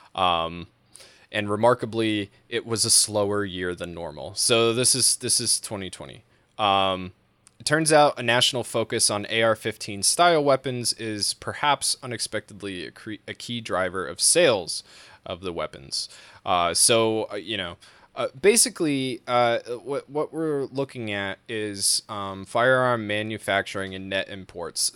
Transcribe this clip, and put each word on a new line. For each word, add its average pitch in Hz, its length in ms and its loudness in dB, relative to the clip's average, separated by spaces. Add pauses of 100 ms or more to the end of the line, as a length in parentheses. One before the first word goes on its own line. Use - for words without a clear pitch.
(140)
Um, 85 540 0 (600)
and 104 180 -2
remarkably, 110 840 2 (200)
it 113 160 -4
was 113 180 -2
a 110 60 2
slower 104 540 2
year 90 300 -4
than 87 200 -10
normal. 80 400 -12
So 117 400 4
this 123 200 2
is, - 220 2
this - 240 0
is 113 200 0
twenty 98 300 -10
twenty. - 340 -16 (340)
Um, 95 540 2 (460)
it - 60 -10
turns 156 280 2
out 147 260 6
a 123 60 -6
national 120 400 2
focus 113 440 0
on 104 220 -2
A 113 120 2
R 113 140 6
fifteen 104 460 -8
style 165 420 4
weapons 131 500 0
is 107 380 -4
perhaps - 680 -2
unexpectedly 104 840 -8
a 58 40 -12
cre-, - 360 -14
a 110 80 -8
key 120 280 -8
driver 92 440 -2
of 85 140 -8
sales 120 640 2 (420)
of 90 160 -10
the 92 120 -8
weapons. 78 560 -8 (360)
Uh, 87 300 2
so, 110 580 2
uh, 107 40 -6
you 104 200 -8
know, 90 200 -6 (400)
uh, 117 100 -2 (120)
basically, 156 880 2
uh, 120 320 4 (240)
what, 135 260 -8
what 147 240 -4
we're 151 300 -2
looking 127 480 -6
at 98 260 -4 (100)
is, 104 600 -2
um, 98 360 -8
firearm 123 600 2
manufacturing 101 880 -2
and 95 160 -10
net 95 180 -2
imports. 87 680 -6